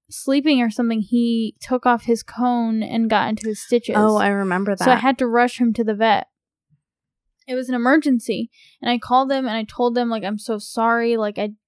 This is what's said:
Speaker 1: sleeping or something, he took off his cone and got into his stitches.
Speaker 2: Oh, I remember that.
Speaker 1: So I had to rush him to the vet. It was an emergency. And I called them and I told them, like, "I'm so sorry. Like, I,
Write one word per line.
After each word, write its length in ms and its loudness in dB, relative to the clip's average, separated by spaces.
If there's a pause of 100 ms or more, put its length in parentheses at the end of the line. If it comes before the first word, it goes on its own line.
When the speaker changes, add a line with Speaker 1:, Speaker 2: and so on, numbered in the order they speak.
(100)
Speaker 1:
sleeping 520 0
or 80 0
something, 300 -2
he 600 -2
took 260 -4
off 180 2
his 180 0
cone 600 -2
and 280 -2
got 180 2
into 200 -6
his 140 -6
stitches. 360 -2
Speaker 2:
Oh, 180 4
I 120 2
remember 480 0
that. 80 -4
Speaker 1:
So 60 6
I 60 6
had 220 0
to 80 0
rush 340 0
him 140 2
to 100 -2
the 100 0
vet. 340 2 (1200)
It 60 -4
was 140 -4
an 60 -2
emergency. 760 2 (320)
And 80 -2
I 80 0
called 320 0
them 160 -2
and 100 -2
I 80 -4
told 300 -2
them, 160 0
like, 140 -4
"I'm 140 -4
so 200 -6
sorry. 580 0
Like, 220 -4
I, 120 -4 (180)